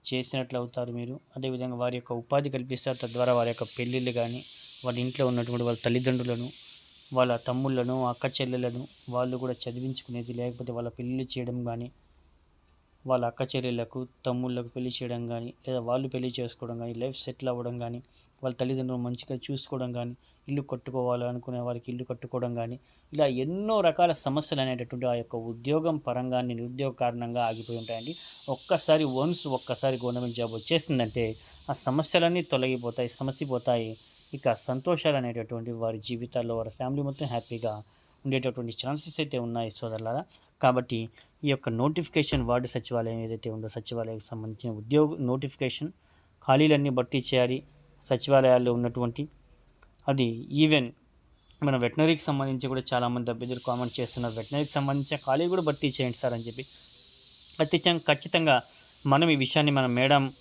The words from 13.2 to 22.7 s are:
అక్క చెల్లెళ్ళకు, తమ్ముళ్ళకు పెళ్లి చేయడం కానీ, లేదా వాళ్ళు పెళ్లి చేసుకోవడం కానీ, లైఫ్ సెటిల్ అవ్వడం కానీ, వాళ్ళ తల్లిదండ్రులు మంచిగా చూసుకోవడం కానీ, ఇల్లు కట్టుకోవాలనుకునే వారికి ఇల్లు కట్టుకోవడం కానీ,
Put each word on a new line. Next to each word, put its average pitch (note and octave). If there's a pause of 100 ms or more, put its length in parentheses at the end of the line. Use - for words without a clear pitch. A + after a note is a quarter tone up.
అక్క A#2
చెల్లెళ్ళకు, B2+ (200)
తమ్ముళ్ళకు B2
పెళ్లి B2+
చేయడం A#2+
కానీ, A#2 (140)
లేదా B2+
వాళ్ళు B2+
పెళ్లి B2+ (100)
చేసుకోవడం A#2
కానీ, A#2
లైఫ్ B2+
సెటిల్ C3
అవ్వడం A#2+
కానీ, A#2+ (400)
వాళ్ళ B2+
తల్లిదండ్రులు B2+
మంచిగా B2 (100)
చూసుకోవడం C3
కానీ, A#2+ (320)
ఇల్లు C#3
కట్టుకోవాలనుకునే B2
వారికి A#2+
ఇల్లు B2
కట్టుకోవడం B2
కానీ, A#2 (360)